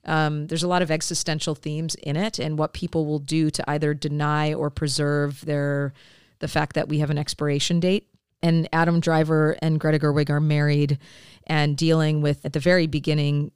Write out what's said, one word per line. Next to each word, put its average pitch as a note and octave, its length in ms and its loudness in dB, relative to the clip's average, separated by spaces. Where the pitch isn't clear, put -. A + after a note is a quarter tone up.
Um, D3+ 420 0
there's D#3+ 160 -4
a F3+ 60 -2
lot F3+ 120 2
of D#3+ 100 0
existential D#3 640 -2
themes D3+ 420 -6
in D3 200 -6
it G#3+ 220 -2
and D#3 200 -4
what D#3 140 -2
people E3 320 -4
will D3+ 140 -2
do D#3 320 0
to - 200 -6
either D3+ 220 0
deny D3+ 640 -2
or C#3+ 160 -2
preserve D3 760 -2
their, C#3+ 480 -2
the - 100 -6
fact D3+ 280 -2
that - 120 -2
we D3+ 120 0
have D3+ 100 0
an D3 80 0
expiration D3 600 -2
date. F#3 300 0
And E3 300 2
Adam E3 280 4
Driver D#3+ 600 2
and D#3+ 180 2
Greta D#3 200 2
Gerwig D3 320 0
are D3 100 2
married D3 580 2
and D3 300 2
dealing D#3 460 2
with, D3 240 0
at C#3+ 80 -6
the D3 60 0
very F3 260 4
beginning D3 680 0